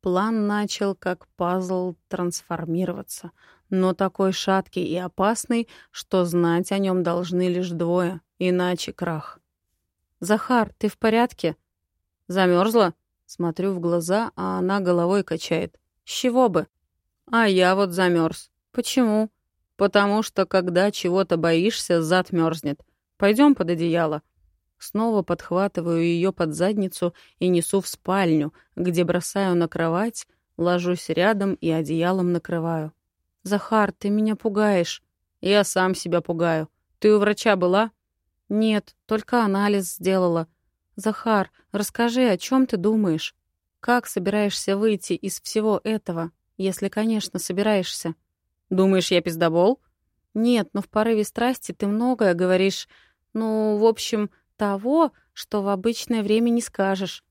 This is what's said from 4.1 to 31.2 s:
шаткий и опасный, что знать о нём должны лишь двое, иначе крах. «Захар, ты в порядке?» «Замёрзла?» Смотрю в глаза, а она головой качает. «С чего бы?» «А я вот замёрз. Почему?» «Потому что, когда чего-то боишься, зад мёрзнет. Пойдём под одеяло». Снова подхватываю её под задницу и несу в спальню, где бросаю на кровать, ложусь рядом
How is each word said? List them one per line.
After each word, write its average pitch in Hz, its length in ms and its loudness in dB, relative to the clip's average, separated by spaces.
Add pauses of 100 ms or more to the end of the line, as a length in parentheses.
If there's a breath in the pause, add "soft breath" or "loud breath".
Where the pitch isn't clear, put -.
шаткий 190 540 -2
и 160 120 -4
опасный, 220 720 -2 (220 loud breath)
что - 340 -2
знать 175 460 0
о 196 80 -2
нём 185 240 0
должны 175 460 0
лишь 180 220 -2
двое, 170 500 -2 (180)
иначе 180 540 -2
крах. 165 480 -8 (800)
«Захар, 214 580 0
ты - 100 -4
в - 80 -6
порядке?» 226 600 0 (720)
«Замёрзла?» 185 680 2 (320)
Смотрю 175 460 -4
в 180 80 -6
глаза, 175 560 -2
а 185 240 -4
она 190 180 0
головой 180 460 2
качает. - 560 -6 (240)
«С - 80 -18
чего 247 360 2
бы?» 165 200 0 (580)
«А 233 220 2
я 185 260 4
вот 196 160 0
замёрз. 170 640 0 (180)
Почему?» 220 600 0 (440)
«Потому 202 480 2
что, 190 240 -2
когда 185 460 2
чего-то 180 460 0
боишься, 170 640 0
зад 175 280 0
мёрзнет. 160 500 -2 (360)
Пойдём 247 400 4
под 170 140 -2
одеяло». 165 520 0 (560)
Снова 214 440 -2
подхватываю 170 840 -2
её 170 260 0
под 165 240 -2
задницу 185 600 -2 (240 soft breath)
и 180 100 0
несу 180 320 2
в - 80 -10
спальню, 165 640 0 (240 soft breath)
где 175 280 0
бросаю 180 520 0
на 170 100 2
кровать, 170 600 -4 (320)
ложусь 175 500 0
рядом 196 460 0